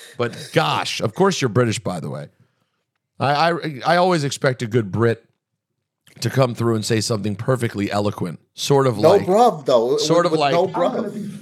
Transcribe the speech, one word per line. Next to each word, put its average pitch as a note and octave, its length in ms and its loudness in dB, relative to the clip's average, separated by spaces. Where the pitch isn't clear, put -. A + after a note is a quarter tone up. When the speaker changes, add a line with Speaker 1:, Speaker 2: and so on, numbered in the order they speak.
Speaker 1:
but - 340 -6
gosh, D3 480 -2
of A2+ 140 -4
course F#3+ 260 0
you're C3 80 0
British, A2+ 320 0
by F#2 180 -6
the D#2 120 -8
way. C#2+ 180 -10
I, D3 320 2
I, D#3 340 -6
I E3 100 4
always F3+ 280 2
expect C3+ 380 -2
a B2 40 -4
good G#2+ 240 0
Brit A2+ 340 0
to A2+ 100 -2
come B2 240 2
through A#2 200 0
and A2 100 -2
say A2 160 0
something G#2 360 -2
perfectly A2 540 -2
eloquent, G2+ 500 -4
sort C3+ 340 2
of G#2+ 100 -2
Speaker 2:
No D#3 140 6
Speaker 1:
like, G3 100 4
Speaker 2:
bruv, F#3 440 2
though. B2+ 320 4
Speaker 1:
sort E3 260 2
Speaker 2:
With, - 20 0
Speaker 1:
of E3 60 2
Speaker 2:
with D#3+ 80 0
Speaker 1:
like, C#3+ 140 2
Speaker 2:
no F3 120 2
Speaker 3:
I'm F3+ 60 -8
gonna G#3+ 360 -2
Speaker 2:
bruv. - 60 -10
Speaker 3:
be G#3+ 120 -10